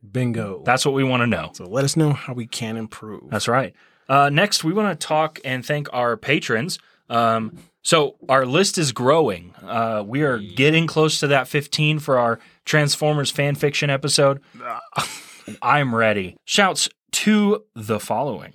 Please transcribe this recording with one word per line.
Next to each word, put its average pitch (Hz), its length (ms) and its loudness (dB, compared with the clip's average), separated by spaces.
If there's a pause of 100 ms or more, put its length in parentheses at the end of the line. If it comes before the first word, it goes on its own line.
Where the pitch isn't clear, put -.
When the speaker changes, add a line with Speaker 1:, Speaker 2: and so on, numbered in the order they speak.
(100)
Speaker 1:
Bingo. 110 540 -4
Speaker 2:
That's 127 200 2
what 139 100 0
we 135 100 2
wanna 127 220 2
know. 85 280 -2
Speaker 1:
So 87 100 -16
let 113 200 -2
us 143 120 -2
know 151 160 4
how 131 220 -6
we 120 120 -8
can 113 300 -8
improve. 107 540 -12
Speaker 2:
That's 104 180 -2
right. 120 260 0 (340)
Uh, 143 200 6
next, 170 360 0
we 160 100 -2
wanna 202 220 0
talk 156 480 -2
and 127 200 -6
thank 147 300 -4
our 120 220 0
patrons. 139 640 -2 (300)
Um, 113 480 0 (260)
so 151 340 2 (120)
our 131 160 4
list 156 340 0
is 147 140 0
growing. 120 680 2
Uh, 113 440 -2
we 131 160 -2
are 131 160 0
getting 135 480 2
close 156 340 0
to 147 80 0
that 135 200 2
fifteen 151 520 -2
for 135 180 2
our 117 220 0 (240)
Transformers 151 680 0
fan 143 240 -2
fiction 143 360 0
episode. 139 500 2 (600)
<laughs> - 640 -12
I'm 131 320 2
ready. 104 500 0
Shouts 185 440 0 (240)
to 208 520 2 (100)
the 107 260 -2
following. 107 540 -4